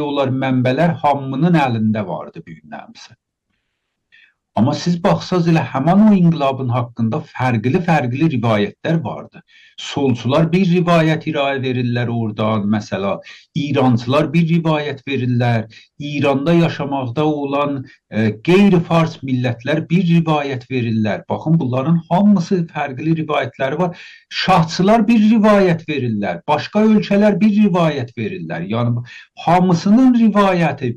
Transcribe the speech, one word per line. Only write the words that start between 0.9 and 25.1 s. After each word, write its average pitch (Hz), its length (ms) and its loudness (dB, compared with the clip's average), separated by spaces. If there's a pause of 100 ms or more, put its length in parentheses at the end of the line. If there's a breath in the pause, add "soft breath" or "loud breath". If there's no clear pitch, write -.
hamının 139 560 0
əlində 110 480 0
vardı 78 400 -12
bu 82 60 -20
gün 78 240 -20
nəmsə. - 400 -20 (1400 soft breath)
Amma 120 180 2
siz 175 300 -2
baxsaz 175 480 0
elə 160 160 2
həman 165 380 2
o 214 100 6
inqilabın 139 560 2
haqqında 120 460 -4 (100)
fərqli-fərqli 131 1040 0
rivayətlər 113 720 -2
vardı. 80 380 -12 (340 soft breath)
Solçular 139 720 -2
bir 180 160 2
rivayət 170 640 0
irəli 139 380 -2
verirlər 120 420 -2
oradan, 110 640 -2
məsəla, 98 460 -4 (380 loud breath)
İrançılar 131 760 0
bir 170 160 0
rivayət 156 560 -2
verirlər, 120 600 -2 (340 loud breath)
İranda 143 540 -2
yaşamaqda 139 720 -2
olan, 143 560 -2 (260 loud breath)
e, 107 220 -2 (180)
qeyri-fars 170 720 4 (100)
millətlər 127 640 -2
bir 175 180 2
rivayət 151 640 0
verirlər. 110 560 -2
Baxın, 156 320 0
bunların 151 480 -2
hamısı 190 540 2 (100)
fərqli 156 480 -4
rivayətləri 143 600 -4
var. 175 200 -4 (300 loud breath)
Şahçılar 185 800 2
bir 233 120 4